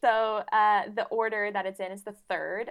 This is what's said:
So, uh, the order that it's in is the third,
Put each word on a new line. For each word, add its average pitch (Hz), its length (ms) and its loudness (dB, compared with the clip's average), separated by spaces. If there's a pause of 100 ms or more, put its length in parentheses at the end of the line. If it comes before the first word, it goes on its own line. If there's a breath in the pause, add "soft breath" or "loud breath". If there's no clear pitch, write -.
So, 220 500 2
uh, 214 300 6 (120)
the 220 120 0
order 214 440 0
that 196 140 -4
it's 190 160 -8
in 185 100 -6
is 196 120 -12
the 208 100 -14 (160)
third, 180 420 -4